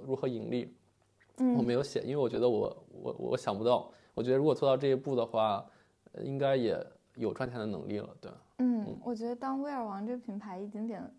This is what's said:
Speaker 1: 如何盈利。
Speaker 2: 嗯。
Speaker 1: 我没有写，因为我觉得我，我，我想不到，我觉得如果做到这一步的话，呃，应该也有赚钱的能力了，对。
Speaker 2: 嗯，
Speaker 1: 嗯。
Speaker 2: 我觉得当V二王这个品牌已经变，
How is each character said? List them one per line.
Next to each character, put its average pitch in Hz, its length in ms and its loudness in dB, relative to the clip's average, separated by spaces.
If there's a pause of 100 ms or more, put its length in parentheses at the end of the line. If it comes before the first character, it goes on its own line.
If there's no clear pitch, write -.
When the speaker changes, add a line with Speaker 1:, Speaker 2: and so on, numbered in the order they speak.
Speaker 1:
如 135 80 0
何 139 140 -2
盈 113 200 -4
利。 120 240 -2 (640)
Speaker 2:
嗯。 247 180 4
Speaker 1:
我 233 60 6
没 226 100 4
有 135 100 4
写， - 200 -2
因 120 80 -4
为 143 60 0
我 131 120 2
觉 113 100 0
得 120 100 6
我， 104 360 0 (180)
我， - 140 -6 (140)
我 123 60 2
想 104 220 -2
不 110 60 -4
到， 120 260 4 (240)
我 120 80 -2
觉 123 80 0
得 131 60 6
如 143 80 4
果 147 100 6
做 143 140 4
到 131 80 6
这 139 100 0
一 135 80 6
步 131 220 0
的 117 100 2
话， 110 380 2 (480)
呃， - 100 -10
应 139 160 -4
该 135 180 4
也 107 260 2 (340)
有 113 180 0
赚 131 160 -4
钱 120 100 -8
的 107 60 -2
能 98 200 -4
力 101 120 -4
了， - 100 -8 (100)
对。 - 140 -14 (240)
Speaker 2:
嗯， 240 320 2
Speaker 1:
嗯。 - 160 -8
Speaker 2:
我 240 100 -4
觉 226 140 -6
得 240 80 -4
当 269 240 -4
V 285 100 -4
二 254 140 -6
王 202 220 -6
这 240 40 -6
个 247 80 -4
品 208 200 -10
牌 196 200 -10
已 202 80 -8
经 214 200 -8
变， 202 320 -8